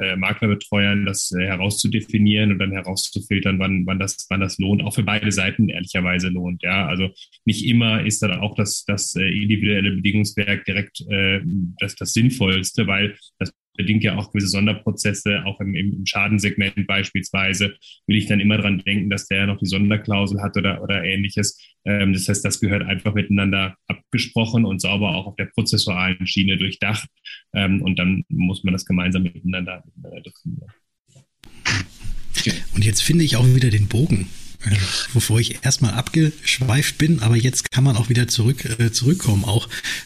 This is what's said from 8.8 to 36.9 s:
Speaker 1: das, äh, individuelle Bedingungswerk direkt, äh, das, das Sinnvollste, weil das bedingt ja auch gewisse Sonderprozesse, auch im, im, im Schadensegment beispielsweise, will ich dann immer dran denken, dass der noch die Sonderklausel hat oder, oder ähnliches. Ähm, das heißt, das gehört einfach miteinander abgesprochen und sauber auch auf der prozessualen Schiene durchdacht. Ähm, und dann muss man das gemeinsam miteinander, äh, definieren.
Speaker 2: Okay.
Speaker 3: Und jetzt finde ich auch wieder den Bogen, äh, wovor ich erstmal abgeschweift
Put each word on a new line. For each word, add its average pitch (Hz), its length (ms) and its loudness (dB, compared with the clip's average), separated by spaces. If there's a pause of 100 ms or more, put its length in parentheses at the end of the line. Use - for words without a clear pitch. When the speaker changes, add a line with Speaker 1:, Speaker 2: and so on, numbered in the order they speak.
Speaker 1:
das, - 300 -4
äh, 95 120 0
individuelle 104 600 2
Bedingungswerk 101 760 0
direkt, 101 460 -6
äh, 98 300 0 (380)
das, 101 160 -4
das - 200 -6
Sinnvollste, 104 720 2
weil 101 300 0 (220)
das 180 140 -4 (240)
bedingt 104 280 2
ja 98 120 0
auch 104 140 -6
gewisse 98 180 0
Sonderprozesse, 101 1000 -2
auch 101 140 -6
im, 98 140 -4
im, 98 180 -2
im 95 140 -6
Schadensegment 101 800 0
beispielsweise, 98 880 -2 (320)
will 104 100 4
ich 107 100 0
dann 104 140 2
immer 104 180 4
dran 98 260 0
denken, 101 240 0
dass 98 180 -4
der 98 200 0
noch 101 120 -2
die 98 80 -2
Sonderklausel 101 760 0
hat 101 140 -4
oder, 98 260 -2
oder 95 200 -2
ähnliches. 101 560 -2 (280)
Ähm, 101 260 2
das 92 160 -2
heißt, 98 160 0
das 98 160 -2
gehört 101 220 0
einfach 95 320 -2
miteinander 98 640 0 (100)
abgesprochen 117 800 0
und 95 160 -2
sauber 98 320 0
auch 92 140 -6
auf 98 80 -14
der 95 100 -4
prozessualen 92 800 -2
Schiene 95 320 0
durchdacht. 98 500 -4 (460)
Ähm, 98 260 2
und 92 180 0
dann 92 300 2
muss 90 360 0
man 90 100 0
das 92 100 -4
gemeinsam 92 380 0
miteinander, 90 600 -4 (200)
äh, 87 180 -16
definieren. - 480 -14 (1700)
Speaker 2:
Okay. 104 160 0 (220)
Speaker 3:
Und 101 100 4
jetzt 107 180 2
finde 165 220 4
ich 131 120 2
auch 123 100 6
wieder 127 240 6
den 104 160 4
Bogen, 107 400 2 (400)
äh, 104 100 2 (380)
wovor 113 260 2
ich - 240 -4
erstmal 120 300 2
abgeschweift 135 1040 0